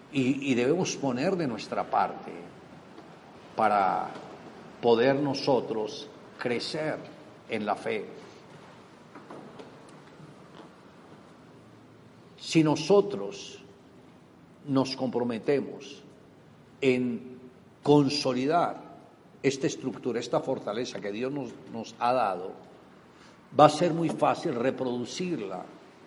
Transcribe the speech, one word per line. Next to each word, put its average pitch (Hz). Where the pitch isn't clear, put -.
Y, 139
y 123
debemos 139
poner 139
de 165
nuestra 107
parte 98
para 95
poder 120
nosotros 120
crecer 127
en 110
la 101
fe. 110
Si -
nosotros 151
nos 135
comprometemos 120
en 123
consolidar 135
esta 139
estructura, 123
esta -
fortaleza 113
que 101
Dios 120
nos, 139
nos 113
ha 120
dado, 98
va 143
a 147
ser 175
muy 165
fácil 131
reproducirla 123